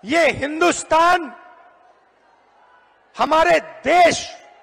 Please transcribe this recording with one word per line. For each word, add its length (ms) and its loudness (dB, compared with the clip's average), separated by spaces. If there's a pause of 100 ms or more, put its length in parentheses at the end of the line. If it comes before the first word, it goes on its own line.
ये 240 0
हिंदुस्तान 1040 -2 (1800)
हमारे 420 2
देश 760 0 (280)